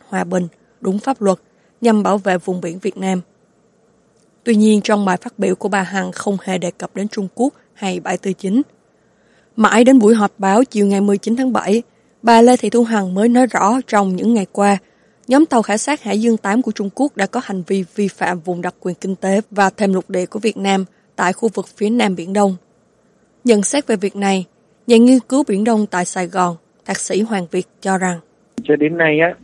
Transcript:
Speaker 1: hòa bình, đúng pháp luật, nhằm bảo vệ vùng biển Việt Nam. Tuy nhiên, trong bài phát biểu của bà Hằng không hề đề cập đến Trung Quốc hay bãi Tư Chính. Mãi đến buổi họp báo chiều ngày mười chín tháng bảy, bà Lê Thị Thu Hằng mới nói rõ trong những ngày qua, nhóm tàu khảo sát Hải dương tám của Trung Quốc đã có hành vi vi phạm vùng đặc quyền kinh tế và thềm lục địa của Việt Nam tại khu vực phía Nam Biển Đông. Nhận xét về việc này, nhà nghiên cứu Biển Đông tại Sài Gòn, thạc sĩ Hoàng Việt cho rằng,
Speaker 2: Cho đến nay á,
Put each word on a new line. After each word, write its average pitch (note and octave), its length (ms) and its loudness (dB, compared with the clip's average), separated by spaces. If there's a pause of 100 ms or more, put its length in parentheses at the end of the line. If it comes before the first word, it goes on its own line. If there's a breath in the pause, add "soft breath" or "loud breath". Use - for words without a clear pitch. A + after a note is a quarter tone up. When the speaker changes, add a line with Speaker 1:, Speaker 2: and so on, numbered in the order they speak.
Speaker 1:
hòa F#3 160 -4
bình, F3 240 -4 (340)
đúng F#3+ 180 -4
pháp C4 220 -6
luật, F#3+ 160 2 (440)
nhằm A3 220 2
bảo F#3 140 0
vệ F#3+ 200 -2
vùng F3+ 240 -8
biển F3 180 -10
Việt F#3+ 180 -6
Nam. F#3 240 -4 (1200)
Tuy A#3 120 2
nhiên, G#3+ 260 4
trong G3+ 240 0
bài F#3 120 0
phát - 220 -16
biểu F#3+ 160 -2
của - 140 -6
bà G3 120 -2
Hằng F#3 300 -6
không G3 320 -4
hề F#3 140 -4
đề F3 140 -6
cập - 240 -16
đến G3 120 -6
Trung G3+ 280 -8
Quốc C4 180 -2 (200)
hay F#3 260 -6
bãi F3+ 180 -4
Tư G3 160 -6
Chính. G3+ 280 -2 (920)
Mãi A3 280 4
đến C4 160 6
buổi A3 160 6
họp G#3 220 0
báo G3 260 2
chiều G#3 220 0
ngày G3 160 2
mười G3+ 160 2
chín G#3+ 180 -4
tháng C4 180 -2
bảy, A3 300 0 (380)
bà A#3 200 6
Lê B3 160 8
Thị G#3+ 120 -4
Thu A#3+ 140 2
Hằng G#3 300 -2
mới G#3 160 2
nói B3 180 4
rõ A3 400 0
trong G3 280 2
những F#3+ 180 0
ngày G#3 180 0
qua, G3+ 260 2 (500)
nhóm C#4+ 180 4
tàu B3 160 2
khảo G#3 160 -2
sát C#4+ 260 -4
Hải G#3 180 -2
dương A3+ 160 2
tám G#3 240 -2
của G#3+ 100 -6
Trung G3+ 240 -6
Quốc C#4+ 220 -2
đã G3 80 0
có A#3+ 180 -6
hành F#3 240 -8
vi G3 160 -2 (120)
vi G#3 120 -2
phạm F3+ 320 -4
vùng F3 220 -8
đặc F3 180 -8
quyền F3+ 160 -8
kinh F#3+ 200 -8
tế G3 260 0 (100)
và G3 180 2
thềm G3 240 -2
lục F#3 160 -4
địa F3+ 160 -4
của G#3+ 140 -10
Việt G#3 180 -4
Nam G3 280 -2 (300)
tại F#3 180 -2
khu A3+ 200 -4
vực - 140 -8
phía - 220 -4
Nam G#3+ 260 0
Biển F3 180 -8
Đông. G3 220 2 (880)
Nhận G#3+ 200 4
xét C#4+ 240 -2
về A3+ 80 0
việc F#3+ 200 -4
này, G3 300 0 (420)
nhà A#3 100 6
nghiên B3 220 6
cứu C4 280 0
Biển G3+ 160 -2
Đông A3 220 0
tại F3+ 200 -4
Sài F#3 220 -6
Gòn, F3 280 -2 (300)
thạc G3 140 -8
sĩ F#3+ 220 -2
Hoàng G#3+ 300 -4
Việt F#3 160 -6 (140)
cho F#3+ 160 -2
rằng, F3+ 220 -4 (440)
Speaker 2:
Cho D3+ 120 2
đến D3+ 220 -2
nay D#3 220 2
á, E3+ 240 0